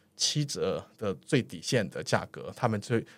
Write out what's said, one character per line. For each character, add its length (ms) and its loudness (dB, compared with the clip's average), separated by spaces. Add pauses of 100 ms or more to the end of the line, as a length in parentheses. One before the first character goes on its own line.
(160)
七 300 0
折 380 0 (140)
的 180 -2
最 260 2
底 200 -8
线 280 2
的 140 -6
价 280 2
格， 240 -10
他 120 0
们 120 2
就， 200 0 (180)